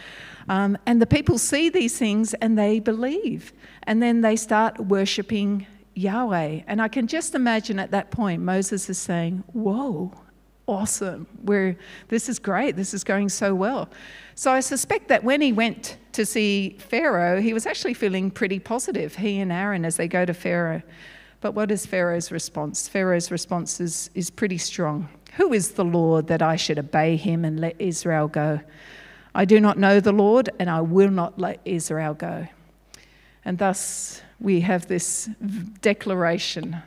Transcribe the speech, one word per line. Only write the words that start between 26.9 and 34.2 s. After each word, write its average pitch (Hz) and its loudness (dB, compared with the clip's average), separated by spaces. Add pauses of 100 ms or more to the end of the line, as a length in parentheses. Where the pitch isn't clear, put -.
him 165 0
and 156 -2
let 165 -4
Israel 160 0
go? 151 -2 (720)
I 196 4
do 214 8
not 208 4
know 196 8
the 196 4
Lord, 214 4
and 180 0
I 160 0
will 185 6
not 180 -2
let 180 -4
Israel 156 -4
go." 170 -8 (960)
And 185 -4
thus - -4 (180)